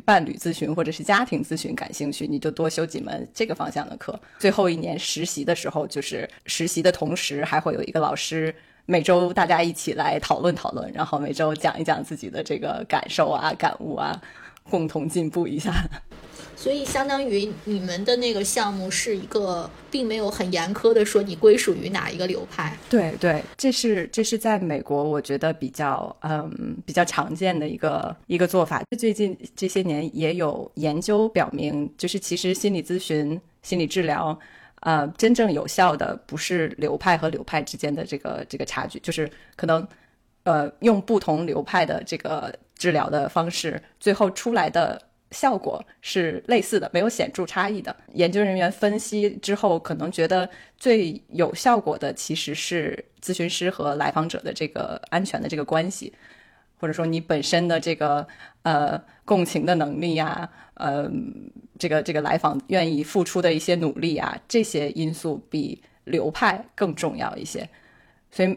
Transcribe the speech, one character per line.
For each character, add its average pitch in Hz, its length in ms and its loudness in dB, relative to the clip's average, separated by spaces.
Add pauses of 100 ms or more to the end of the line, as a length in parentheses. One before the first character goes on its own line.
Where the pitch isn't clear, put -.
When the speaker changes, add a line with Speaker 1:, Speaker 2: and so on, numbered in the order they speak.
Speaker 1:
伴 190 220 6
侣 - 60 -6
咨 - 200 -4
询 151 220 -2
或 170 80 0
者 156 80 0
是 160 140 -10
家 196 200 4
庭 156 160 -2
咨 160 160 -4
询 - 200 -6
感 - 180 -8
兴 143 160 -4
趣， 151 160 -6
你 147 140 -2
就 156 100 -2
多 160 180 -2
修 160 160 -2
几 156 160 -6
门 135 320 -8
这 226 140 -2
个 220 80 -4
方 - 160 -6
向 - 180 -6
的 - 100 -12
课。 - 200 -10 (220)
最 - 100 6
后 185 180 4
一 170 60 2
年 160 240 -4
实 - 260 -4
习 143 200 -6
的 170 100 0
时 160 160 -4
候， 156 160 -2
就 143 160 -6
是 - 260 -8 (180)
实 - 200 -2
习 165 160 -2
的 180 80 6
同 156 260 -2
时 143 280 -4
还 156 160 0
会 160 120 -2
有 - 120 -4
一 - 80 -8
个 160 80 0
老 147 160 0
师， 160 360 -4 (320)
每 175 160 2
周 175 320 4
大 180 140 2
家 170 160 4
一 170 100 0
起 - 200 -4
来 151 260 0
讨 - 220 -2
论 170 160 2
讨 - 160 -6
论， - 200 -8
然 139 140 -2
后 147 140 -2
每 147 120 -4
周 156 220 0
讲 151 240 -2
一 160 60 -4
讲 165 180 0
自 156 140 -8
己 101 120 -12
的 - 140 -6
这 156 160 -4
个 147 300 -4
感 - 200 0
受 156 220 2
啊、 147 260 0
感 165 220 0
悟 156 160 -6
啊， 160 260 -4 (480)
共 165 200 0
同 156 200 -4
进 160 220 0
步 175 160 0
一 147 100 -4
下。 165 160 -4 (840)
Speaker 2:
所 - 160 -2
以 285 140 -2
相 269 240 -2
当 277 180 0
于 202 260 0 (120)
你 208 160 -2
们 185 240 -4
的 240 100 4
那 247 180 0
个 202 120 -2
项 202 280 0
目 190 160 -6
是 208 280 -2
一 190 100 -6
个 180 420 -2 (220)
并 262 160 -2
没 220 80 -2
有 214 160 0
很 185 220 -2
严 175 200 0
苛 226 220 4
的 214 100 8
说 208 160 4
你 196 140 -2
归 214 240 8
属 - 160 2
于 147 140 -4
哪 - 200 -2
一 - 80 -6
个 175 80 -2
流 - 240 -4
派。 160 280 -6 (120)
Speaker 1:
对， 180 300 4
对， 160 240 2 (140)
这 262 160 2
是， 208 400 2
这 220 100 2
是 220 160 0
在 214 220 2
美 156 200 -2
国 143 220 0
我 151 180 2
觉 139 160 -2
得 160 160 2
比 143 180 -6
较， 135 500 -2
嗯， 156 560 -4 (100)
比 - 60 -8
较 175 120 6
常 160 300 -2
见 175 240 0
的 151 100 -2
一 - 80 -6
个， - 380 -2 (140)
一 175 100 2
个 175 80 6
做 175 180 4
法。 156 160 0 (160)
最 226 160 2
近 196 240 0 (200)
这 190 100 -2
些 190 160 0
年 160 340 0
也 160 180 2
有 165 420 -2
研 151 240 0
究 214 300 4
表 185 220 2
明， 147 460 -2
就 185 80 -2
是 175 140 -2
其 - 160 -2
实 185 180 0
心 202 180 2
理 175 80 0
咨 175 160 -2
询、 156 440 -2 (220)
心 - 140 -2
理 170 80 2
治 180 180 0
疗， 160 360 0 (440)
呃， 156 260 2 (100)
真 233 160 6
正 220 180 4
有 147 140 -2
效 175 300 4
的 - 180 -2 (120)
不 - 100 -8
是 160 320 0 (100)
流 147 180 0
派 175 200 4
和 160 120 0
流 170 140 -4
派 - 180 -2
之 - 160 -8
间 147 160 -4
的 160 120 -4
这 147 140 -6
个， - 300 -8
这 - 80 -10
个 143 80 -6
差 - 220 -6
距， - 140 -14
就 170 120 -4
是 156 160 -2 (280)
可 175 100 -2
能， 165 220 2 (560)
呃， 151 360 2
用 214 200 6
不 208 180 2
同 160 260 2
流 151 160 -2
派 170 240 0
的 160 200 -2
这 165 140 -6
个 - 360 -6 (220)
治 175 160 2
疗 - 180 2
的 147 180 2
方 170 220 0
式， - 320 -6 (160)
最 202 140 2
后 202 180 4
出 233 220 -2
来 - 180 2
的 - 300 0 (300)
效 262 260 2
果 - 260 -4 (200)
是 - 440 -2
类 233 140 4
似 202 180 0
的， - 140 0
没 175 80 2
有 214 80 2
显 - 240 -2
著 180 140 -4
差 185 200 -2
异 208 140 -4
的。 - 160 -10 (160)
研 175 180 4
究 202 120 2
人 190 120 2
员 180 160 2
分 208 280 0
析 208 380 0
之 - 180 -2
后， 185 240 2
可 165 160 -6
能 156 180 -4
觉 160 160 0
得 185 180 2 (300)
最 220 420 4 (100)
有 165 260 2
效 233 260 4
果 156 160 -2
的 143 160 -4
其 - 220 -6
实 151 200 -4
是 156 480 -4 (200)
咨 185 100 -4
询 175 160 -2
师 180 220 0
和 147 240 -2
来 147 160 0
访 160 180 0
者 - 140 -6
的 - 100 -6
这 156 160 -6
个 - 400 -8
安 180 160 0
全 135 160 -4
的 151 80 -4
这 156 80 -4
个 147 80 -4
关 165 260 0
系， - 220 -12 (640)
或 170 100 -4
者 156 60 -2
说 165 140 -2
你 165 120 0
本 160 240 0
身 170 240 2
的 165 140 2
这 165 140 -2
个， 147 340 0 (360)
呃， 151 380 2 (220)
共 190 180 4
情 165 220 0
的 175 120 4
能 147 220 0
力 160 200 0
啊， 160 280 -2 (280)
呃， 147 360 -2 (680)
这 175 100 -2
个， 151 140 2
这 165 100 -4
个 151 80 0
来 147 160 2
访 147 300 0
愿 165 280 2
意 147 80 0
付 175 220 2
出 - 160 0
的 175 140 4
一 156 40 2
些 175 160 2
努 165 240 0
力 160 200 0
啊， - 280 -4
这 226 160 4
些 147 280 0
因 160 240 -2
素 156 340 -6
比 - 340 -4 (220)
流 156 260 0
派 196 320 2 (120)
更 175 200 0
重 - 220 -4
要 - 200 -6
一 - 60 -10
些。 - 240 -8 (640)
所 185 140 0
以 185 120 2